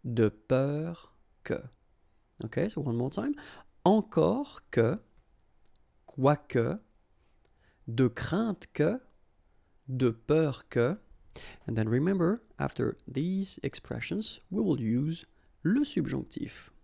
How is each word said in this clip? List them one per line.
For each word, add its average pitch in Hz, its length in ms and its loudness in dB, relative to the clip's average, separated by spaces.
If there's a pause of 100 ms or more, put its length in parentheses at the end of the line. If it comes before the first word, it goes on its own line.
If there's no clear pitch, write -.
De 117 240 2
peur 143 840 -2 (300)
que. - 160 -4 (800)
OK, 113 160 -6 (120)
so 156 120 -6
one 117 140 -2
more 127 140 -2
time. 277 240 -2 (500)
Encore 202 840 2
que. 123 280 2 (1080)
Quoique. 135 720 2 (1080)
De 120 220 2
crainte 190 640 -2
que. 185 280 2 (880)
De 127 220 2
peur 143 580 0
que. 127 300 0 (680)
And 110 60 -4
then 110 140 0
remember, 175 540 2 (160)
after - 380 -2 (100)
these 185 560 -4
expressions, - 760 -6 (100)
we 214 100 -2
will 165 200 0
use 131 460 -2 (360)
le 240 220 2
subjonctif. - 880 -6 (120)